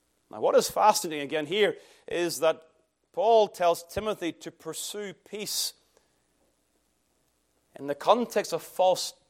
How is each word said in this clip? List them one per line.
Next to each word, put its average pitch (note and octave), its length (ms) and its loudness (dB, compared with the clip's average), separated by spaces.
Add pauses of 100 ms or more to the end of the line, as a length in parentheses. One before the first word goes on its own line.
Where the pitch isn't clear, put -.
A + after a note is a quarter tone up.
(300)
Now, G#2+ 120 -12
what F3+ 140 2
is - 140 4
fascinating F3+ 540 2
again D3+ 220 -4
here F#3+ 320 0 (280)
is E3 340 -4
that D#3+ 300 0 (420)
Paul G#3+ 360 4
tells F3 360 0
Timothy F#3+ 500 -6
to - 180 -16
pursue F#3 640 -10
peace - 600 -8 (2000)
in C#3 120 -10
the C#3+ 80 -2
context G#3+ 560 2
of E3 100 -4
false - 520 0 (160)